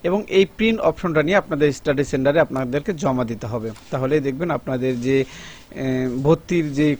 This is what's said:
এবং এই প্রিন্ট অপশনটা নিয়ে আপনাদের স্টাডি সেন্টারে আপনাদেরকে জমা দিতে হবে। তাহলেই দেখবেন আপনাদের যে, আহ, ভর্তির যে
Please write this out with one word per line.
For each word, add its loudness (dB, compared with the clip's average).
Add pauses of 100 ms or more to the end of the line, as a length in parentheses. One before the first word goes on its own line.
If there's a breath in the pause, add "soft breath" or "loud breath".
এবং 0
এই 4
প্রিন্ট 0
অপশনটা 0
নিয়ে 2
আপনাদের 2
স্টাডি -2
সেন্টারে 2
আপনাদেরকে -2
জমা 0
দিতে -6
হবে। -6 (180)
তাহলেই 0
দেখবেন -2
আপনাদের -2
যে, 2
আহ, -6
ভর্তির 2
যে 2